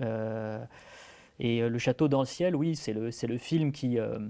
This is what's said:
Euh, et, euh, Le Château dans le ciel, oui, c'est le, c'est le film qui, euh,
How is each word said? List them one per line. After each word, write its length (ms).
Euh, 640
et, 240
euh, 80
Le 80
Château 300
dans 140
le 40
ciel, 300
oui, 200
c'est 180
le, 180
c'est 160
le 100
film 340
qui, 280
euh, 180